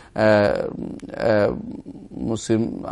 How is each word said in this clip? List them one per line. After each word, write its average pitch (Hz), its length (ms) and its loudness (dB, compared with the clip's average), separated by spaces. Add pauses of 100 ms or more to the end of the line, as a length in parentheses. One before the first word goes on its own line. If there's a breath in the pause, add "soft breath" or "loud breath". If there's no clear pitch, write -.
(160 loud breath)
আহ, 107 60 0
আহ, - 1300 2 (560)
মুসলিম, 113 800 -2